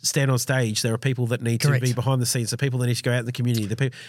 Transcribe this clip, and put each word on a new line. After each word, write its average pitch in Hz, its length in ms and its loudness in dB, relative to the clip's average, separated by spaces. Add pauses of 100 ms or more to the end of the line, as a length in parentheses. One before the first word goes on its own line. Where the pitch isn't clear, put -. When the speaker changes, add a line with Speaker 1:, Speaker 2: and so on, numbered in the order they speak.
Speaker 1:
stand 135 280 2
on 123 80 2
stage. 120 440 0
There 113 120 0
are 110 40 -2
people 123 300 0
that 120 140 -2
need 117 200 0
to 147 60 4
Speaker 2:
Correct. 131 160 4
Speaker 1:
be 127 80 2
behind 123 300 0
the 117 40 0
scenes. 117 240 -2
There 120 40 -4
are 117 40 -8
people 131 220 0
that 123 60 0
need 120 100 2
to - 60 -6
go 123 100 2
out 123 80 2
in 117 60 -6
the 120 60 -4
community. 120 340 0
The 104 100 -4
peop-, 131 180 -2 (140)